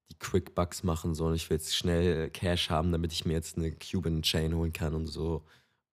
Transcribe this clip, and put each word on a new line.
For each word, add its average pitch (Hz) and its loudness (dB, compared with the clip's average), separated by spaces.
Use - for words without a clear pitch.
die - -20
Quick - -2
Bucks - -2
machen, 82 0
so 80 0
und 82 2
ich 80 -4
will 80 2
jetzt - -2
schnell 85 2
Cash 87 0
haben, 82 2
damit 82 0
ich - -6
mir 82 2
jetzt - -2
eine 80 0
Cuban 82 -2
Chain 80 2
holen 82 0
kann 78 -2
und 80 -2
so 78 -4